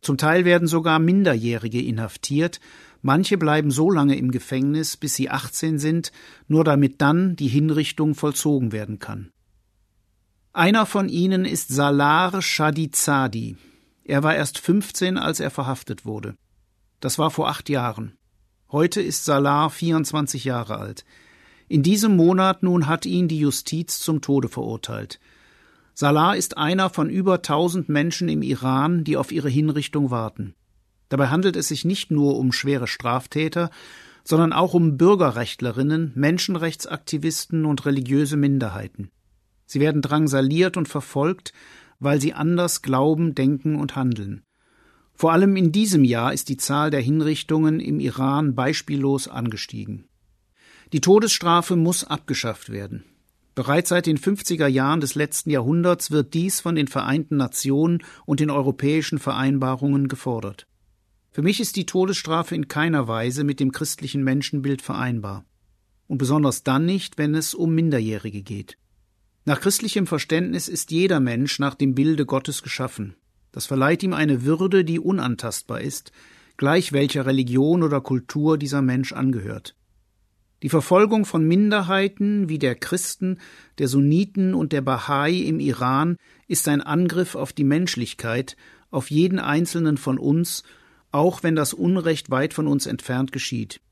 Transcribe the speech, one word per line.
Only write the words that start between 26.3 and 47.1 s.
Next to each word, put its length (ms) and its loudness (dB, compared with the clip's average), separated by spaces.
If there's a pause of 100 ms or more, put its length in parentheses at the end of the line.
ist 220 -6
einer 320 0
von 200 -2
über 320 0
tausend 480 0
Menschen 400 0
im 120 0
Iran, 600 0
die 140 -2
auf 140 -4
ihre 180 -2
Hinrichtung 640 0
warten. 420 -6 (560)
Dabei 180 2
handelt 280 2
es 140 -4
sich 160 -4
nicht 260 -2
nur 260 2
um 140 2
schwere 360 -2
Straftäter, 840 -2 (520)
sondern 300 4
auch 200 2
um 240 4
Bürgerrechtlerinnen, 1160 2
Menschenrechtsaktivisten 1500 -2
und 200 -2
religiöse 520 0
Minderheiten. 720 -2 (560)
Sie 140 -4
werden 220 2
drangsaliert 760 2
und 100 -2
verfolgt, 640 -4 (440)
weil 220 0
sie 140 -2
anders 480 0
glauben, 520 2
denken 420 0
und 200 -4
handeln. 480 -4 (720)
Vor 180 2
allem 240 4
in 160 4
diesem 320 4
Jahr 300 2
ist 160 -6
die 80 -4
Zahl 340 0
der 80 0
Hinrichtungen 800 0